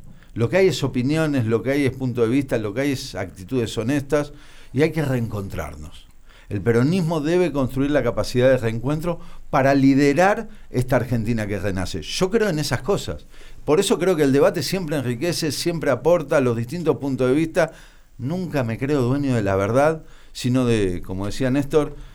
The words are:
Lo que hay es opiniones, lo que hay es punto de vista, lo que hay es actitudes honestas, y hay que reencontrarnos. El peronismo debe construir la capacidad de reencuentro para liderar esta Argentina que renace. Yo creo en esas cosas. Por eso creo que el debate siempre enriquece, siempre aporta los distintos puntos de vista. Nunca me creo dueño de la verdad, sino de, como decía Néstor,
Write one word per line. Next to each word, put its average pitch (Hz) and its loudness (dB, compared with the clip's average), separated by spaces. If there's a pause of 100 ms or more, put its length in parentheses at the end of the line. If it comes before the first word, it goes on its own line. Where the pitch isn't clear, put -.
(340)
Lo 117 0
que 165 2
hay 190 6
es 139 -2
opiniones, 139 0
lo 110 0
que 123 0
hay 143 2
es 120 0
punto 120 -2
de 110 4
vista, 135 0
lo 107 -4
que 123 -2
hay 143 0
es - -8
actitudes 98 -4
honestas, 143 -2 (400)
y 127 2
hay 156 2
que 160 -2
reencontrarnos. 92 -6 (420)
El 101 -4
peronismo 156 2
debe 170 2
construir 135 0
la 139 2
capacidad 120 2
de 131 6
reencuentro 139 -2 (320)
para 135 4
liderar 147 4 (220)
esta 127 0
Argentina 117 0
que 101 -2
renace. 95 -4
Yo 180 -2
creo 214 2
en 156 -2
esas 135 -2
cosas. 95 -4 (380)
Por 156 4
eso 208 2
creo 185 2
que 151 2
el 135 4
debate 165 4
siempre 165 -4
enriquece, 139 -2
siempre 147 -2
aporta 156 2
los 123 2
distintos 147 -2
puntos 127 -2
de 131 4
vista. 160 0 (460)
Nunca 147 -4
me 113 -4
creo 139 0
dueño 135 0
de 113 2
la 98 0
verdad, 135 2 (280)
sino 127 0
de, 101 2
como 95 -6
decía 123 -2
Néstor, 143 0 (180)